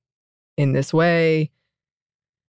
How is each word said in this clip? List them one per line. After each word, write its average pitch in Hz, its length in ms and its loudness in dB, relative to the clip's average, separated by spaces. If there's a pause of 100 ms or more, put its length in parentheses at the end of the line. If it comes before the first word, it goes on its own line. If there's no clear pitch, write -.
(560)
in 139 160 0
this 135 200 -4
way. 160 580 0 (1000)